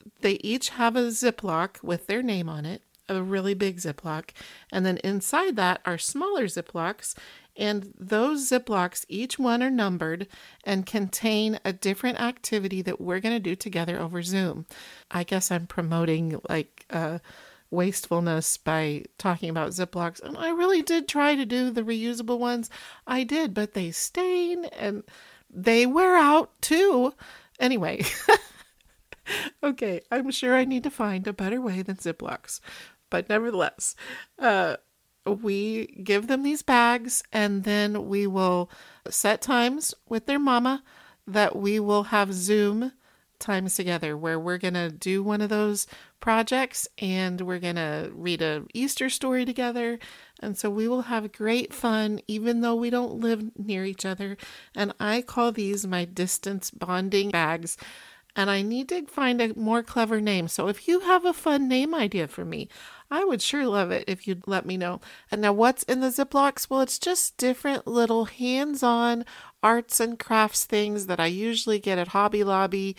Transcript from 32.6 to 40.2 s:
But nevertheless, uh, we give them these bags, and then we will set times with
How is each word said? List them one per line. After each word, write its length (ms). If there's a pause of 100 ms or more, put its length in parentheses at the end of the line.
But 200
nevertheless, 640 (440)
uh, 380 (480)
we 640 (160)
give 240
them 160
these 180
bags, 640 (100)
and 300
then 440
we 200
will 420 (400)
set 320
times 540 (120)
with 200